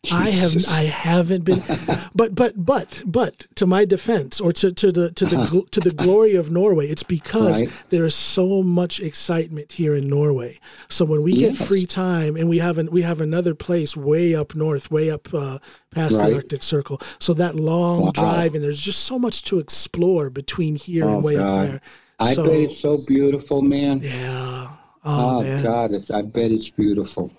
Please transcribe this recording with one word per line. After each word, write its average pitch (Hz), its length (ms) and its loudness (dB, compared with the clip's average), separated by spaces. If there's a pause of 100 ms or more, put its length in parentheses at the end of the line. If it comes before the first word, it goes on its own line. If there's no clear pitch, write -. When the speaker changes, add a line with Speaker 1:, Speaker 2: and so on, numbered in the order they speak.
(100)
Speaker 1:
I 180 200 2
have, 180 200 2
Speaker 2:
Jesus. 165 220 0
Speaker 1:
I 156 120 2
haven't 170 600 0
been, 185 180 2 (260)
Speaker 2:
<laughs> - 280 -4
Speaker 1:
but, 226 180 2
but, 226 320 0
but, - 400 -2
but 190 480 -2
to 190 120 2
my 185 180 4
defense, 185 560 0
or 170 140 2
to, 185 180 2
to 190 180 2
the, 170 220 0
to 190 120 0
the 170 140 0
Speaker 2:
Uh-huh. 127 220 0
Speaker 1:
gl-, - 100 -12
to - 100 -2
the 170 120 2
glory 190 420 4
of 160 160 0
Norway, 170 380 2
it's 151 160 -6
because 175 580 0
Speaker 2:
Right. 139 80 -2 (200)
Speaker 1:
there 165 140 2
is 156 120 0
so 190 480 0
much 175 340 0
excitement 160 760 -6
here 151 220 0
in 139 140 -2
Norway. 139 500 0 (300)
So - 160 0
when 151 180 2
we 175 120 2
get 247 220 4
Speaker 2:
Yes. - 120 -6
Speaker 1:
free 190 180 2
time, 170 500 -2
and 165 120 0
we 165 100 2
have 165 200 0
an, 160 120 -4
we 175 120 2
have 165 180 -2
another 165 340 0
place 165 420 -2
way 160 380 2
up 151 220 -4
north, 156 340 -2
way 156 180 2
up, 151 240 -6
uh, 139 260 -4 (340)
past 160 240 0
the 104 80 4
Speaker 2:
Right. 110 100 4
Speaker 1:
Arctic 139 300 -6
Circle. 143 360 -4 (200)
So 175 140 0
that 165 200 0
long 170 520 0
Speaker 2:
Wow. 160 40 2
Speaker 1:
drive, 165 460 0
and 147 80 -4
there's 147 160 -4
just - 240 -4
so 254 160 -4
much 240 240 -2
to 185 160 0
explore 170 680 0
between 151 440 -4
here 160 320 -2
and 104 120 2
Speaker 2:
Oh, - 20 0
Speaker 1:
way - 160 2
Speaker 2:
God. 98 80 2 (200)
Speaker 1:
up 95 60 -2
there. - 100 -8 (380)
Speaker 2:
I 120 160 2
Speaker 1:
So 165 100 0
Speaker 2:
bet 160 100 6
it's 151 240 2
so 147 280 0
beautiful, 139 560 2
man. 139 400 2
Speaker 1:
Yeah. 127 640 -8 (380)
Oh, 131 340 2
Speaker 2:
Oh, 113 40 0
Speaker 1:
man. 135 200 -2
Speaker 2:
God, 117 300 0
it's, 101 180 -6
I 104 120 0
bet 113 280 0
it's 110 200 0
beautiful. 104 680 -2